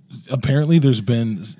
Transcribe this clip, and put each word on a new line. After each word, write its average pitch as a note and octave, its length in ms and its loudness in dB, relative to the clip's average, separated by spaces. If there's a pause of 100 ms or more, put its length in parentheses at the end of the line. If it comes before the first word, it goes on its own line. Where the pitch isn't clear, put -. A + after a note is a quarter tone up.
(320)
apparently, D3 480 2
there's C3 220 2
been, A2+ 420 -2 (160)